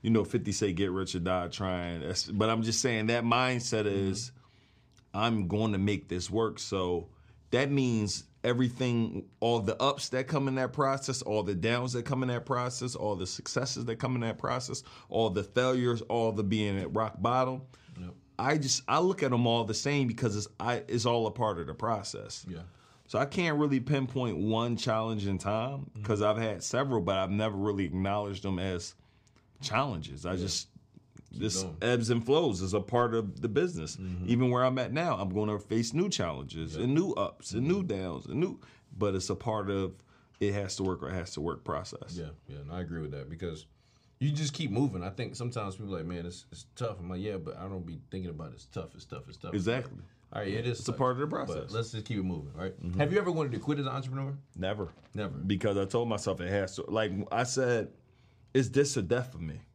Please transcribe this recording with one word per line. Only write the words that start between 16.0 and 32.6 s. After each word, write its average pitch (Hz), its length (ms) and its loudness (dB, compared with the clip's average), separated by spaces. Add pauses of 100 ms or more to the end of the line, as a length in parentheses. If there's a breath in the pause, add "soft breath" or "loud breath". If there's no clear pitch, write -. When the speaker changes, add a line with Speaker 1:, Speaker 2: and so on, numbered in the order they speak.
Speaker 1:
all 113 280 2
the 104 120 0
being 101 360 2
at 78 160 -4
rock 110 260 0
bottom. 127 400 2 (380 loud breath)
Speaker 2:
Yep. 90 140 -10 (260)
Speaker 1:
I 143 180 4
just, 135 300 0
I 143 120 4
look 185 240 2
at 127 100 4
'em 120 140 6
all 117 180 4
the 107 80 -2
same 139 340 2
because 113 300 0
it's, 104 100 -4 (120)
I, 117 280 0
it's 117 180 0
all 117 220 4
a 101 40 0
part 107 280 0
of 73 80 -4
the 78 60 -6
process. 101 760 -4
Speaker 2:
Yeah. 85 120 -10 (480 soft breath)
Speaker 1:
So 113 120 0
I 135 60 4
can't 156 320 2
really 143 240 4
pinpoint 127 560 0
one 110 400 2
challenge 110 500 0
in 95 120 2
time 113 400 -2 (100)
Speaker 2:
Mm-hmm. 104 140 -10
Speaker 1:
'cause 104 180 2
I've 107 160 4
had 110 260 -2
several, 127 380 2
but 95 160 2
I've 95 140 2
never 104 260 2
really 98 280 2
acknowledged 95 580 -2
them 95 160 0
as 92 340 -4 (680 soft breath)
challenges. 90 640 -2
I 90 80 0
Speaker 2:
Yeah. 95 40 0
Speaker 1:
just, 92 300 -2 (640)
Speaker 2:
Keep - 100 -8
Speaker 1:
this 95 220 0
Speaker 2:
going. 82 180 -8
Speaker 1:
ebbs 117 280 2
and 117 160 2
flows 131 360 4